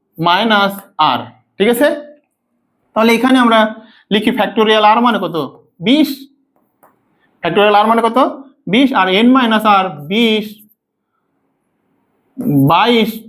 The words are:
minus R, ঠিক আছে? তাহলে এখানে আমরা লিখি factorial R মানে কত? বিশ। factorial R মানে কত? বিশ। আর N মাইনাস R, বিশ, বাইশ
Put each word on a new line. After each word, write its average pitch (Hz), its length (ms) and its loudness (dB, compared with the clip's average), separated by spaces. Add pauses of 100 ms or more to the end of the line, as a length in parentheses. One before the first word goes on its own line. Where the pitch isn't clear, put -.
(260)
minus 202 480 0 (420)
R, 113 40 -6 (360)
ঠিক 247 180 0
আছে? 294 140 0 (1040)
তাহলে 220 240 2
এখানে 254 260 0
আমরা 226 160 2 (540)
লিখি 214 160 -2 (100)
factorial 214 440 0 (100)
R 233 120 0
মানে 220 180 0
কত? 165 120 -6 (500)
বিশ। 294 240 2 (1300)
factorial 208 400 2
R 214 80 -2
মানে 226 160 0
কত? 226 120 -2 (540)
বিশ। 254 160 2 (120)
আর 185 60 0 (180)
N 240 120 4
মাইনাস 220 280 0 (180)
R, 185 40 -4 (260)
বিশ, 214 340 -2 (2250)
বাইশ 220 400 2 (180)